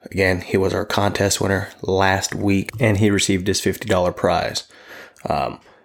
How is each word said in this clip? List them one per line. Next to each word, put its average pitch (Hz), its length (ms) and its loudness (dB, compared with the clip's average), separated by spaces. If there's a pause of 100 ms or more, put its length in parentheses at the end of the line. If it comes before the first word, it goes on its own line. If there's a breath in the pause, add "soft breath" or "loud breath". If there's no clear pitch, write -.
Again, 92 380 0
he - 140 -2
was 95 160 2
our 92 140 -2
contest 101 540 0
winner 98 280 0 (140)
last 95 500 2
week, 98 460 0
and 110 180 4
he 104 140 4
received 98 380 2
his 95 120 -2
fifty - 280 -2
dollar 90 240 0
prize. - 560 -2 (600 loud breath)
Um, 69 320 -4 (240 soft breath)